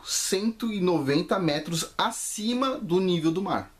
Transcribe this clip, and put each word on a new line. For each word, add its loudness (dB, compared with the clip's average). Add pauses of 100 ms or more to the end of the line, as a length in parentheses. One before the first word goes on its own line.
cento -2
e -2
noventa 2
metros -2
acima -2
do 2
nível 2
do 0
mar. -2